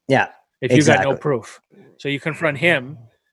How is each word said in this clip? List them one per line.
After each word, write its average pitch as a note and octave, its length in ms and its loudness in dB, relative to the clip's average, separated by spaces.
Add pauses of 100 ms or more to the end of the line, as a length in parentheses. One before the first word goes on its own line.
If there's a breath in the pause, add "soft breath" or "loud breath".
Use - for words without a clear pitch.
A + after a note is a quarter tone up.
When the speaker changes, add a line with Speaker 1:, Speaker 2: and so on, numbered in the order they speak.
Speaker 1:
Yeah, A#2 200 2 (340)
Speaker 2:
If B2+ 100 -2
you B2+ 120 6
got C#3+ 40 2 (160)
no C#3 80 -2
Speaker 1:
exactly. C3+ 60 -4
Speaker 2:
proof. B2+ 420 -6 (380)
So - 120 -10
you C#3 100 -4
confront D3+ 400 -4
him, D3 380 0 (360)